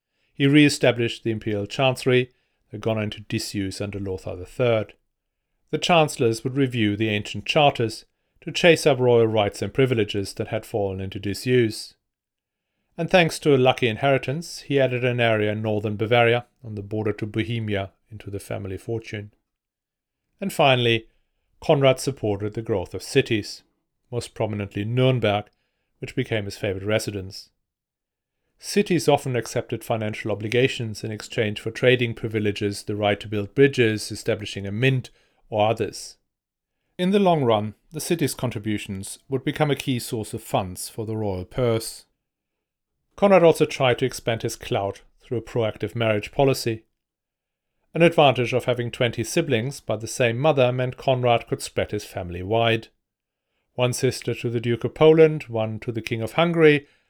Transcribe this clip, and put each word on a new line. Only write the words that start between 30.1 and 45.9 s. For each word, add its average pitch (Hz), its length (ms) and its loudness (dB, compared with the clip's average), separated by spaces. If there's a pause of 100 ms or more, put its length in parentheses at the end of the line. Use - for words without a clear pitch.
obligations 110 720 -2
in 113 80 -8
exchange 107 480 -6
for 113 120 -8
trading 123 420 2
privileges, 104 720 -4
the 107 120 -6
right 104 240 2
to - 80 -14
build 104 280 -4
bridges, 123 560 2
establishing 101 560 -6
a 98 40 -6
mint, 127 400 0 (380)
or 107 200 2
others. - 480 -6 (800)
In 180 140 0
the 208 80 4
long 175 240 4
run, 107 300 2 (180)
the 151 100 -10
city's 156 340 -2
contributions 104 840 -6 (100)
would 131 140 -4
become 147 280 0
a 135 40 2
key 131 220 -4
source 110 360 -8
of 113 100 -10
funds 95 460 -6
for 110 160 -10
the 110 120 -6
royal 95 280 -4
purse. - 600 -4 (1080)
Conrad 190 280 6
also 160 220 6
tried 127 340 0
to 135 60 0
expand 117 360 -4
his 117 140 -6
clout 98 460 -4 (200)
through - 160 -6
a 110 40 -4
proactive 110 540 -4